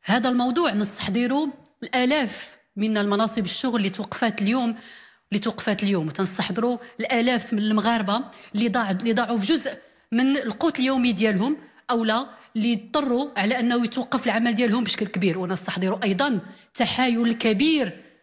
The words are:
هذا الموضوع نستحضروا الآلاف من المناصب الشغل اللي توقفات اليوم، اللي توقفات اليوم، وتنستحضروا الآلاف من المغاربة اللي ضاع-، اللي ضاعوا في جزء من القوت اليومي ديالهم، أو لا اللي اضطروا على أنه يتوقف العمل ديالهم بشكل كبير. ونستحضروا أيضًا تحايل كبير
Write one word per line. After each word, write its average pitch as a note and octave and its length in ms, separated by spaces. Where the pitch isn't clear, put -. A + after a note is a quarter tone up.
هذا A#3+ 240
الموضوع B3 440
نستحضروا A#3+ 720
الآلاف B3+ 760
من G#3+ 200
المناصب G#3 480
الشغل A#3+ 320
اللي G3 140
توقفات A3 520
اليوم، A#3 340
اللي G#3 80
توقفات G#3+ 420
اليوم، F#3+ 240
وتنستحضروا G3 720
الآلاف A#3+ 520
من G#3+ 60
المغاربة G#3+ 680
اللي A#3 140
ضاع-، G#3+ 220
اللي G#3 220
ضاعوا A#3 260
في G3 80
جزء C#4 260
من C4 240
القوت B3+ 420
اليومي B3+ 340
ديالهم، G#3+ 440
أو A#3 140
لا A3 220
اللي A3+ 160
اضطروا C4+ 640
على A3 240
أنه A#3+ 240
يتوقف B3 420
العمل A3+ 280
ديالهم A#3 300
بشكل G3+ 220
كبير. F#3 320
ونستحضروا F#3 680
أيضًا F#3+ 360
تحايل A#3 580
كبير A3+ 720